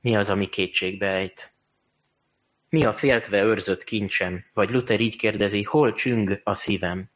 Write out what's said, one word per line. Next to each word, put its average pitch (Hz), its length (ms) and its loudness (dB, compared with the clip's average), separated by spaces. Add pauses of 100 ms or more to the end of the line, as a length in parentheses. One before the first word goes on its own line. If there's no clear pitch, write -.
Mi 117 160 2
az, 101 140 2
ami 98 160 2
kétségbe 95 600 -2
ejt? 95 460 -4 (1160)
Mi 160 160 2
a 110 80 2
féltve 113 500 2
őrzött 98 420 0
kincsem? 95 600 -4 (100)
Vagy 101 160 2
Luther 120 300 2
így 113 160 0
kérdezi, 104 460 0
hol 135 300 2
csüng 107 520 0
a 101 100 0
szívem? 92 600 -4